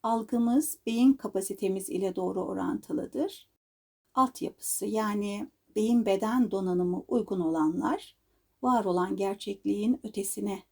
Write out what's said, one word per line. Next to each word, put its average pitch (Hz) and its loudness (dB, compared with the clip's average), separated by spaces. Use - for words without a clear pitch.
Algımız 233 0
beyin 233 6
kapasitemiz 190 -2
ile 185 -2
doğru 185 -2
orantılıdır. - -6
Altyapısı, - -2
yani 208 -4
beyin 220 2
beden 214 2
donanımı 180 0
uygun 220 -2
olanlar 160 0
var 247 4
olan 185 2
gerçekliğin 202 0
ötesine 202 -6